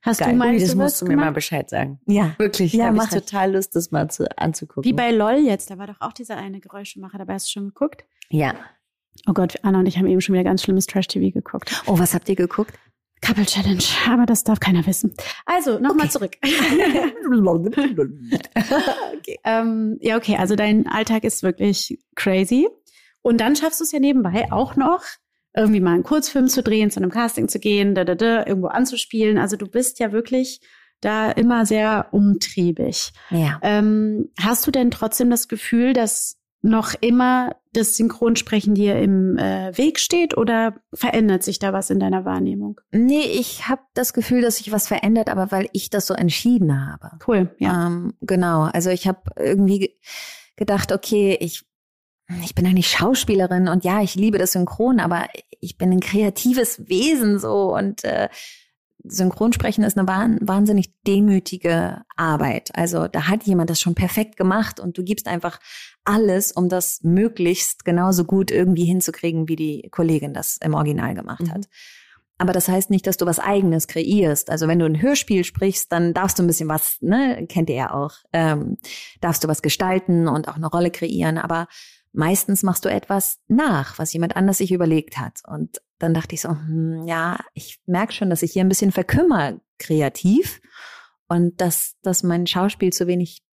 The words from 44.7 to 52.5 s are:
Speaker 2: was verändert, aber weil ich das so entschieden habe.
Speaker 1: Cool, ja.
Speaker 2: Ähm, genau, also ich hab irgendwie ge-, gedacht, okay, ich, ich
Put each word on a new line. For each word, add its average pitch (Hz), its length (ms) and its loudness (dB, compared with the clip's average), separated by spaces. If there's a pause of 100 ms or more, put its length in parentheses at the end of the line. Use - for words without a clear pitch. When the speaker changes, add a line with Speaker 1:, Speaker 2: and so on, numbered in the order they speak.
Speaker 2:
was 208 160 0
verändert, 220 420 2
aber 190 220 -2
weil 196 220 -2
ich - 180 -6
das 202 160 -2
so 190 80 -2
entschieden 165 760 2
habe. - 380 -16
Speaker 1:
Cool, 190 320 2
ja. 180 300 0
Speaker 2:
Ähm, 175 320 -4
genau, 175 420 2 (100)
also 175 180 0
ich 185 180 0
hab - 280 -4
irgendwie 196 440 2
ge-, - 140 -2 (600)
gedacht, 202 380 -2
okay, 196 480 2
ich, - 240 -8 (800)
ich - 100 -10